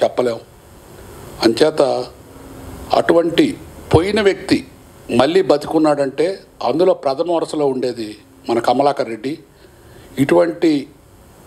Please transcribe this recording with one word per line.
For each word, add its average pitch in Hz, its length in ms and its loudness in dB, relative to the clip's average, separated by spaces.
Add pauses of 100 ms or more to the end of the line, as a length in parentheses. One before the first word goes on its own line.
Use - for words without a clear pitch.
చెప్పలేం. 117 360 -2 (1040)
అంచేత 123 640 2 (880)
అటువంటి 165 640 2 (380)
పోయిన 196 260 2
వ్యక్తి 170 460 0 (480)
మళ్ళీ 151 260 4
బతికున్నాడంటే 156 960 0 (240)
అందులో 160 300 2
ప్రథమ 165 380 -4
వరుసలో 156 340 -2
ఉండేది 120 520 -4 (320)
మన - 100 0
కమలాకర్ 135 480 0
రెడ్డి. 113 320 -10 (800)
ఇటువంటి 160 680 2 (600)